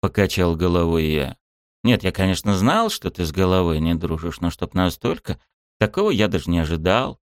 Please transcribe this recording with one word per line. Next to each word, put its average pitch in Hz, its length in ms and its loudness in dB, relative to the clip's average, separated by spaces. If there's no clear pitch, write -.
покачал 92 560 0
головой 85 500 2
я. 76 300 -2
«Нет, 113 180 2
я, 95 100 -2
конечно, 95 440 0
знал, 151 340 2
что - 200 -6
ты 90 140 -4
с 78 80 -4
головой 90 480 2
не 82 140 0
дружишь, 82 460 -6
но 87 100 -2
чтоб - 240 -10
настолько, - 640 -2
такого 190 320 0
я 107 180 2
даже 87 220 -2
не 85 80 2
ожидал». 85 680 0